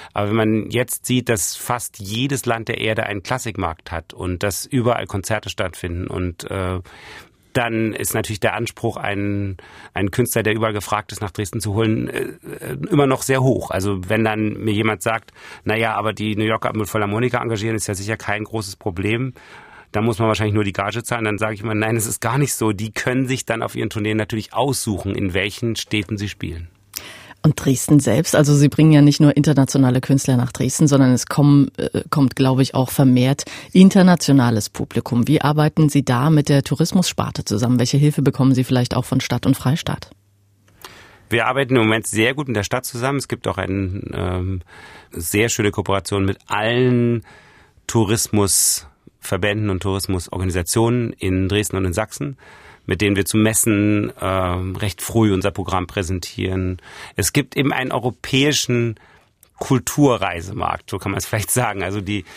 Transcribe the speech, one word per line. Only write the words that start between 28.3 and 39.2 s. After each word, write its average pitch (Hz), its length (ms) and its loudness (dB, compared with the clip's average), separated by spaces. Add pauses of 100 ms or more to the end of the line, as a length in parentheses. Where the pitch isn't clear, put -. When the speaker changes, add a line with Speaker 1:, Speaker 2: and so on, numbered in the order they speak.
Speaker 2:
also 147 180 6
Sie 143 160 6
bringen 156 220 6
ja 147 100 8
nicht 143 180 6
nur 147 160 6
internationale 135 640 4
Künstler 135 380 2
nach 123 140 0
Dresden, 131 360 2
sondern 135 240 6
es 120 140 2
kommen, 143 520 6
äh, - 340 -2
kommt, 135 240 2
glaube 131 260 4
ich, - 140 0
auch 127 160 0
vermehrt 131 540 4 (280)
internationales 160 960 6
Publikum. 117 580 -2
Wie 147 140 4
arbeiten 151 480 4
Sie 143 160 2
da 127 240 2
mit 151 200 4
der 139 120 4
Tourismussparte - 800 0
zusammen? 117 360 2
Welche 120 180 2
Hilfe 147 240 4
bekommen 135 320 4
Sie 127 100 2
vielleicht 123 320 0
auch 127 100 -2
von - 160 0